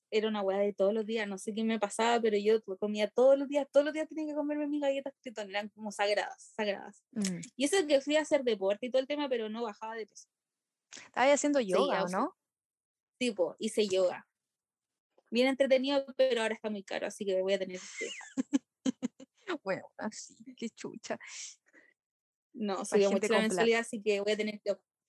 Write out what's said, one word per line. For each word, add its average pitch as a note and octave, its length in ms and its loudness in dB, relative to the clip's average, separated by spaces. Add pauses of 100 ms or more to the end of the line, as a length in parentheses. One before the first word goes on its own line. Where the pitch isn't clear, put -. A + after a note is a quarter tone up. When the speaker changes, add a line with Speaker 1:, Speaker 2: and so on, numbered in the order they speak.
(100)
Speaker 1:
Era G#3+ 180 2
una G#3+ 140 -4
hueá F#3+ 160 0
de G3+ 140 2
todos G3 220 2
los A3 120 -2
días, A3 200 -4
no G3 120 -6
sé G#3+ 160 -8
qué A3 100 -2
me A3+ 160 0
pasaba, A3+ 400 2
pero A3 180 2
yo A3 240 2 (160)
comía G#3 320 0
todos C4+ 280 8
los C#4 100 -4
días, C#4+ 240 0
todos C#4+ 120 6
los D4+ 100 -2
días D#4 140 -4
tenía D#4 180 -8
que D4+ 100 -8
comerme D4 320 -2
mis D4 120 -2
galletas C#4 400 -2
Tritón, G#3 300 -10
eran G#3 200 -4
como G#3+ 200 -10
sagradas, G#3 680 -2
sagradas. G3+ 480 -6 (120)
Speaker 2:
Mm. F#3 280 -4 (120)
Speaker 1:
Y B3+ 80 -2
eso D#4+ 240 2
que C#4 120 4
fui D4 160 0
a D#4 60 4
hacer C#4+ 220 2
deporte G#3 420 -2
y A#3 40 -8
todo C4 120 2
el C4 60 -10
tema, D4 200 -4
pero A3+ 200 -4
no A3 140 -8
bajaba A3 340 -10
de G#3+ 100 -10
peso. - 220 -20 (760)
Speaker 2:
Estabas C4+ 260 4
haciendo C#4+ 280 4 (100)
Speaker 1:
Seguía F#3+ 320 4
Speaker 2:
yoga, - 20 0
¿o F3 40 -2
Speaker 1:
usando - 20 -6
Speaker 2:
no? A3 260 -2 (800)
Speaker 1:
Sí, A#3+ 140 0
po, F3 260 -2
hice G#3+ 300 0
yoga. F3+ 400 0 (1000)
Bien B3 180 4
entretenido, C4+ 580 2 (100)
pero B3+ 240 2
ahora A3 140 0
está A3 160 -6
muy G3+ 120 -6
caro, - 240 -6
así G3+ 200 -8
que F#3 160 2
voy F#3+ 100 0
a G3 60 2
tener F#3 220 -6 (180)
que - 80 -6
dejar. - 220 -12 (1160)
Speaker 2:
<laughs> E4 160 -6
Bueno, F#3+ 200 -4 (160)
así, - 360 -10 (220)
qué A#3 140 -8
chucha. - 480 -10 (1300)
Speaker 1:
No, G3+ 360 -4
Speaker 2:
Pa' G#3 120 4
Speaker 1:
subió G3 100 6
Speaker 2:
gente G#3 180 2
Speaker 1:
mucho A3+ 40 2
la G3+ 80 6
Speaker 2:
con A3 60 2
plata. A3+ 340 2
Speaker 1:
mensualidad, - 0 -
así A#3 220 -8
que G3+ 180 2
voy G#3 120 0
a G#3+ 40 2
tener G#3 260 -4
que G3+ 100 -2
op-, - 100 -8 (260)